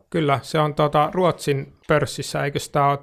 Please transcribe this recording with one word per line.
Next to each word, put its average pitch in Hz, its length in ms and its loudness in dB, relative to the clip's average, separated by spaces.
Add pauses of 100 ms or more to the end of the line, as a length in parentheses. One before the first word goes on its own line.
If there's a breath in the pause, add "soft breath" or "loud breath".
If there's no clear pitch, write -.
Kyllä, 147 340 0
se - 160 -2
on 151 140 2
tota 151 400 2
Ruotsin 151 600 -2 (140)
pörssissä, 147 560 0
eikö 143 160 -4
sitä - 260 0
ole 143 180 2